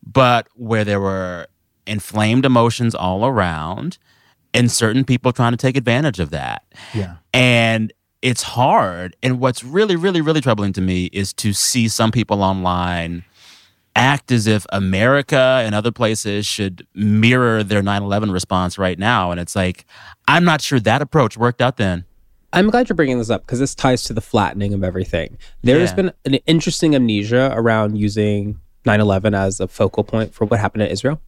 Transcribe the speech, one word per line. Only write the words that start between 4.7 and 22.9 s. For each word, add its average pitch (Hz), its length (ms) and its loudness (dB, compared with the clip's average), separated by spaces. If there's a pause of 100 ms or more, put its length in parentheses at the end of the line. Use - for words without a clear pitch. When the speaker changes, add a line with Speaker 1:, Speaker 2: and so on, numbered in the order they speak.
Speaker 1:
certain 117 340 0
people 123 280 0
trying 120 200 0
to 123 40 -4
take 131 200 0
advantage 123 440 -2
of 76 100 -4
that. 67 340 -8 (300)
Speaker 2:
Yeah. 92 220 -6 (180)
Speaker 1:
And 117 580 2 (300)
it's 123 200 -2
hard. 117 800 0
And 127 180 0
what's 127 240 -2
really, 185 320 0
really, 175 240 0
really 156 200 2
troubling 104 340 0
to 101 60 -4
me 92 320 0
is 98 220 -4
to 104 180 -2
see 113 360 0
some 110 240 0
people 104 300 0
online 87 840 -2 (720)
act 135 340 0
as 113 160 2
if 107 240 2
America 127 960 2
and 107 100 -4
other 107 160 0
places 107 560 -4
should 95 480 -6
mirror 110 680 2
their 101 180 0
nine 101 200 -2
eleven 101 280 -2
response 90 480 -2
right 92 200 -2
now. 98 340 0
And 87 80 -4
it's 85 160 -8
like, 92 280 -2 (440)
I'm 165 160 4
not 156 180 2
sure 135 180 0
that 110 220 2
approach 135 340 0
worked 120 240 0
out 127 160 0
then. 92 280 -2 (480)
Speaker 3:
I'm 202 180 4
glad 240 180 2
you're 208 60 0